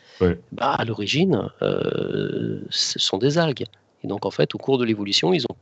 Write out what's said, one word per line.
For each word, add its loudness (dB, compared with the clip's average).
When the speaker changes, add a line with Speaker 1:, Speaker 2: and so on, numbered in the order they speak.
Speaker 1:
Ouais. 4
Speaker 2:
bah, 0
à 0
l'origine, 0
euh, -2
ce -2
sont 0
des 2
algues. 0
Et -8
donc, -4
en 0
fait, 0
au -8
cours 2
de 0
l'évolution, 2
ils 0
ont -6